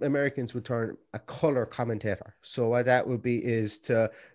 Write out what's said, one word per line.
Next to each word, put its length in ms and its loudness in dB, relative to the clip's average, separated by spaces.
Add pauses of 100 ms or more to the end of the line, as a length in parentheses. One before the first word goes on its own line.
Americans 520 0
would 100 -6
term 340 -2 (160)
a 60 -6
color 460 0
commentator. 760 -4
So 280 -2
what 160 2
that 200 6
would 160 -2
be 220 0
is 360 0
to 300 2 (240)